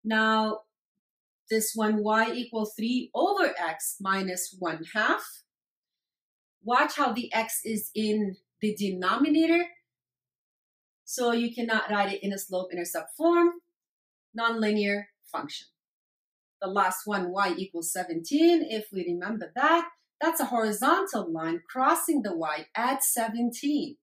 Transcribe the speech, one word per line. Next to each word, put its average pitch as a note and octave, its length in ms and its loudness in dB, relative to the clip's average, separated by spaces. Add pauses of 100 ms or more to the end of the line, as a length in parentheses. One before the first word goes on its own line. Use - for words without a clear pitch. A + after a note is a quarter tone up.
Now, A3 560 2 (880)
this A3 240 0
one, G#3+ 280 2
y A3 300 4
equal A3+ 320 -4
three A#3 500 -2
over F#4 440 2
x D#3+ 420 -6
minus F#3+ 580 -4
one E3 360 -6
half. B3+ 480 -2 (1200)
Watch C4+ 320 2
how C4 160 0
the A3+ 220 -6
x A3 280 -2
is G#3+ 320 -6
in G#3+ 420 0 (260)
the G#3+ 120 0
denominator. C#4 920 2 (1400)
So A#3+ 280 0
you A#3 220 0
cannot A3+ 360 -2
write G3+ 220 0
it G3 120 -6
in G3 80 0
a F#3+ 60 -4
slope-intercept F3+ 800 -6
form. E4+ 320 6 (880)
Nonlinear G#3+ 680 0 (240)
function. - 360 -10 (960)
The F#3+ 60 -4
last F#3+ 360 0
one, F#3+ 280 -2
y F#3+ 260 0
equals E3+ 340 -6
seventeen, C#4 800 4
if G#3+ 200 -4
we F#3 160 -4
remember F3+ 480 -4
that, E4 360 2 (320)
that's D#4+ 180 0
a B3+ 60 0
horizontal A#3 840 0
line E3 380 -2
crossing D4 540 2
the G3 120 -4
y D#3 400 -4
at B3 300 0
seventeen. A#3 960 -2